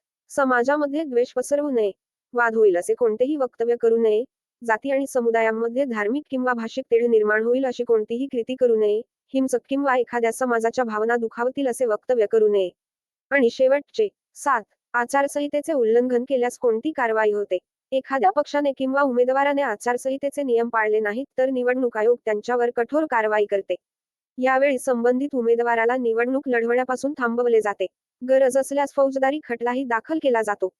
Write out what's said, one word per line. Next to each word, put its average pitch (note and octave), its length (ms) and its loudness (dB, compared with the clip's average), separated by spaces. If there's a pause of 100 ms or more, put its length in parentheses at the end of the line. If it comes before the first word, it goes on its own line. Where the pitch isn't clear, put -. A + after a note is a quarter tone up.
(280)
समाजामध्ये C#4 760 0
द्वेष B3 280 -2
पसरवू C#4+ 380 -2
नये, A3 200 0 (420)
वाद A#3 220 0
होईल A3 220 4
असे F3+ 180 -2
कोणतेही B3 420 0
वक्तव्य A#3+ 440 -2
करू A3+ 160 2
नये, A3 280 2 (400)
जाती A#3 260 -2
आणि C#4 160 0
समुदायांमध्ये A#3 800 0
धार्मिक A#3 460 -4
किंवा B3+ 220 -2
भाषिक A#3 380 -8
तेढ A#3 140 4
निर्माण G#3+ 380 2
होईल B3 220 0
अशी B3 200 -4
कोणतीही A#3 420 0
कृती B3+ 280 -6
करू B3 220 2
नये, G#3+ 220 2 (360)
हिंसक C4 240 0 (100)
किंवा C4+ 280 0
एखाद्या A#3 360 0
समाजाच्या A#3 520 -2
भावना A3 320 -2
दुखावतील A#3+ 500 -4
असे B3 180 -2
वक्तव्य A3 460 0
करू A3 180 4
नये. G3 220 0 (600)
आणि C4 200 2
शेवटचे, C4 580 0 (260)
सात, B3+ 280 0 (300)
आचारसंहितेचे C#4+ 800 -2
उल्लंघन A#3+ 560 2
केल्यास B3 300 -2
कोणती A#3+ 340 0
कारवाई A3 400 0
होते? G3+ 260 -2 (340)
एखाद्या C4+ 380 0
पक्षाने D4 420 0
किंवा C4 300 0
उमेदवाराने C4+ 600 2
आचारसंहितेचे C4 800 -4
नियम A#3 260 2
पाळले A3 320 0
नाहीत A3 260 -4 (120)
तर C4 120 2
निवडणूक B3 460 -2
आयोग A#3 280 2
त्यांच्यावर A#3+ 520 -2
कठोर C4 340 0
कारवाई G#3+ 340 2
करते. G3+ 300 -2 (640)
यावेळी C4 400 2
संबंधित B3+ 540 0
उमेदवाराला A#3 640 0
निवडणूक B3 520 -2
लढवण्यापासून B3 720 -2
थांबवले A#3+ 420 0
जाते. G3+ 260 -2 (420)
गरज C4 300 4
असल्यास C#4 380 -2
फौजदारी C4+ 520 0
खटलाही A#3+ 360 -4
दाखल A#3+ 380 -2
केला A#3 200 2
जातो. G3+ 260 -2 (100)